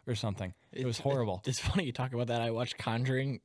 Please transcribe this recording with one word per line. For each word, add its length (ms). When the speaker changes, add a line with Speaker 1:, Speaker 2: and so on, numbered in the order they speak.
Speaker 1:
or 80
something. 400
It 140
was 100
Speaker 2:
It's, 60
Speaker 1:
horrible. 420
Speaker 2:
it's 140
funny 260
you 80
talk 220
about 140
that. 120
I 120
watched 260
Conjuring 680